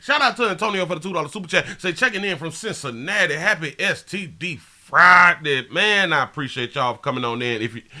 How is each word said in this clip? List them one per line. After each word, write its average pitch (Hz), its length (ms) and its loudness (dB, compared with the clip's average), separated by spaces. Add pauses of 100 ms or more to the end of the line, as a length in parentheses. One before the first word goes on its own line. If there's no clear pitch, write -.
Shout 294 220 0
out 240 140 2
to 240 80 -2
Antonio 196 420 0
for 165 80 -2
the 160 60 -6
two 185 120 -8
dollar 160 160 -2
super 185 200 -10
chat. 180 320 0
Say, 180 120 -4
Checking 208 320 -2
in 190 140 -2
from 160 120 -6
Cincinnati. 160 840 -4
Happy 160 440 -2
S 180 240 -2
T 190 240 -10
D 156 300 -10
Friday. 156 1120 4
Man, 196 420 2
I 143 120 2
appreciate 127 500 -6
y'all 127 200 0
for - 60 -14
coming 127 240 -4
on 120 180 -2
in. 117 200 -2
If 113 120 -4
you, 117 80 -12 (180)